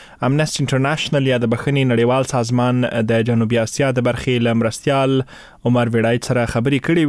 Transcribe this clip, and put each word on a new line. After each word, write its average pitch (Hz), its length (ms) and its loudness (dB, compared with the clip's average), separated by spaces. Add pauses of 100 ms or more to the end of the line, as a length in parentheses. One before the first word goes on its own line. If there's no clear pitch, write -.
(220)
امنسټي 156 380 0
انټرنیشنل 139 680 0
یا 127 120 2
د 120 80 0
بخښنې 135 460 0
نړیوال 123 340 2
سازمان 123 580 0 (180)
د 113 200 0
جنوبي 117 360 0
آسیا 135 320 0
د 127 100 -2
برخې 120 460 0
له 117 60 2
مرستیال 135 680 0 (420)
عمر 120 240 2
ویډایچ 113 360 0
سره 120 220 0
خبرې 127 400 0
کړې 165 220 2